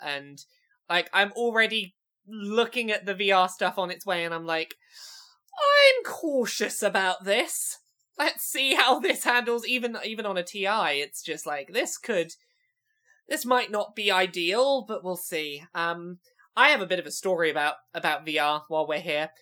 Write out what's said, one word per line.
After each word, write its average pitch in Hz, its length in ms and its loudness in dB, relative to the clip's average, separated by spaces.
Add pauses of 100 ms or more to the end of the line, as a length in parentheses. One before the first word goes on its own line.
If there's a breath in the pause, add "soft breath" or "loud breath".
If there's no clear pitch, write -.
and, 143 420 -10 (460)
like, 175 240 0
I'm 196 180 4
already 220 640 0 (320)
looking 220 640 -2
at 202 160 -2
the 196 80 -2
V 196 180 2
R 185 160 6
stuff 180 300 -2
on 180 120 -4
its 175 140 -12
way, 175 220 0
and 165 80 -4
I'm 165 100 -6
like, 160 300 -2 (800 loud breath)
"I'm 571 500 6
cautious 247 800 -2
about 190 420 0
this. 226 540 -2 (400)
Let's - 260 -2
see 269 300 -2
how 302 260 6
this 302 240 0
handles," 240 420 0
even, 233 380 -2
even 214 220 -8
on 196 100 -4
a 180 60 -2
T 190 240 -6
I, 196 260 0
it's 143 300 -4
just 160 240 -8
like, 147 260 -8
"This 247 240 -2
could, 170 360 -4 (960)
this 269 180 -4
might 240 240 2
not 208 260 -4
be 208 140 2
ideal, 190 760 2
but 190 160 -8
we'll 180 140 -4
see." 151 460 -6 (120)
Um, 170 440 -4 (380 soft breath)
I 269 140 8
have 277 100 4
a 190 60 -4
bit 175 120 0
of 170 80 -8
a 147 60 -10
story 170 380 0
about, 147 240 0 (200)
about 160 320 -2
V 156 120 -2
R 151 300 2
while 156 200 0
we're 151 100 -2
here. 151 320 -4 (120)